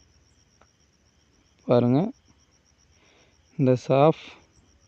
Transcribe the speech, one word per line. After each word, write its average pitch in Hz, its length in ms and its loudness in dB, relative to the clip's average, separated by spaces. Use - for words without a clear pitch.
பாருங்க, 120 320 2
இந்த 127 200 2
சாஃப், 139 440 0